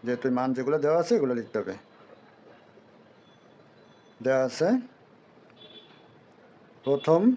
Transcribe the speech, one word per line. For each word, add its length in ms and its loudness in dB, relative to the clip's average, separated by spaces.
যেহেতু 220 -2
মান 200 0
যেগুলো 280 -2
দেওয়া 180 2
আছে, 140 0
এগুলো 220 0
লিখতে 220 -8
হবে। 140 -8
দেওয়া 240 2
আছে 180 -2
প্রথম 360 2